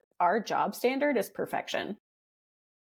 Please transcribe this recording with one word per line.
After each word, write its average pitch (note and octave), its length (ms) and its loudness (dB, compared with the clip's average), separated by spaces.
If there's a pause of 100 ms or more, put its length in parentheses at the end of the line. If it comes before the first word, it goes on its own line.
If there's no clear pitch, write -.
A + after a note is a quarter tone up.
(200)
our F3+ 200 4
job F3+ 340 0
standard C4+ 420 0
is F#3+ 140 0
perfection. - 640 -4 (1000)